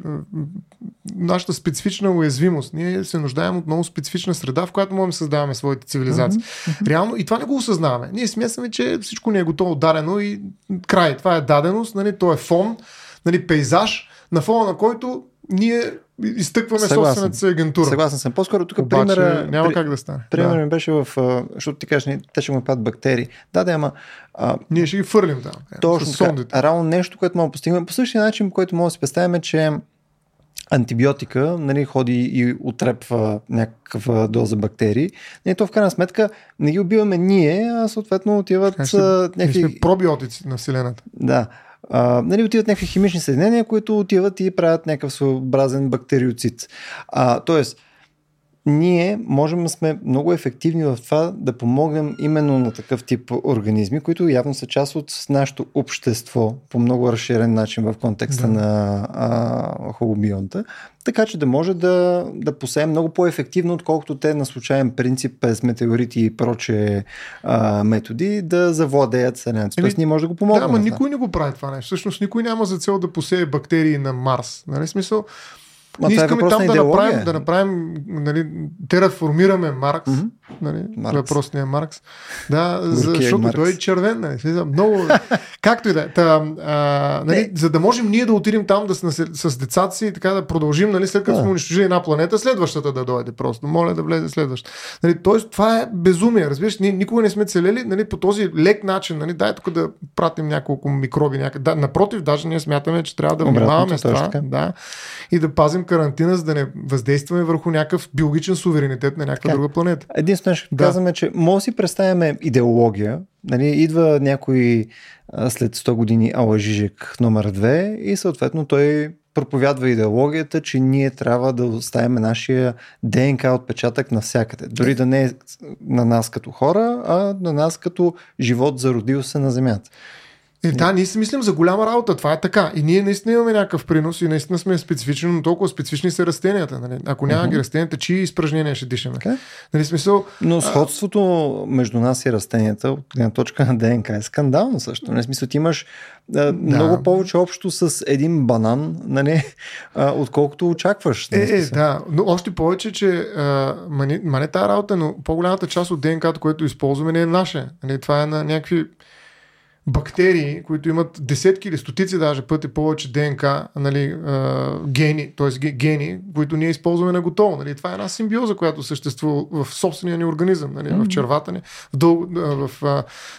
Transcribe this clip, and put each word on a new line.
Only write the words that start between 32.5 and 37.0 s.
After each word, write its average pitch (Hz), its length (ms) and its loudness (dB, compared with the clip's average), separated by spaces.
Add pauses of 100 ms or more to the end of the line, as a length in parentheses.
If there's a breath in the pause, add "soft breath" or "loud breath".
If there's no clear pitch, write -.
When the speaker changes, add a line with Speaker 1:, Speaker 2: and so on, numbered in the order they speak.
Speaker 2:
отрепва 110 800 -2 (100)
някаква 113 760 -2
доза 113 280 0
бактерии. 107 540 0 (360 loud breath)
Не, 185 100 0
то 202 120 0
в - 40 -14
крайна 202 200 2
сметка 202 380 0 (300 loud breath)
не 147 120 2
ги 180 80 0
убиваме 202 380 2